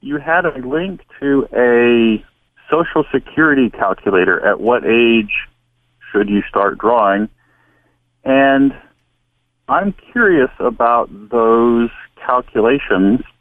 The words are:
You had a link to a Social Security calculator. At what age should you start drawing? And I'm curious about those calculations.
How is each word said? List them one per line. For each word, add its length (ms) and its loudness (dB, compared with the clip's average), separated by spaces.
You 160 -10
had 300 -2
a 100 -4
link 360 -6
to 320 0
a 720 2
Social 420 -2
Security 560 0
calculator. 760 0
At 140 0
what 280 0
age 460 2
should 200 -2
you 180 0
start 300 -2
drawing? 500 0
And 500 2
I'm 260 -2
curious 460 2
about 500 -2
those 580 2
calculations. 1040 0